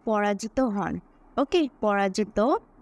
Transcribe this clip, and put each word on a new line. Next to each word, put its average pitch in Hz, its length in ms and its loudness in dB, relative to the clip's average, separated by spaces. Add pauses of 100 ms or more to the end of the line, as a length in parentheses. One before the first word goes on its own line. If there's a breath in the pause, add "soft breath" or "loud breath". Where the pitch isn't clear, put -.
পরাজিত 208 560 -2
হন। 202 400 -2 (360)
ওকে, 277 320 2 (120)
পরাজিত 208 760 0 (260)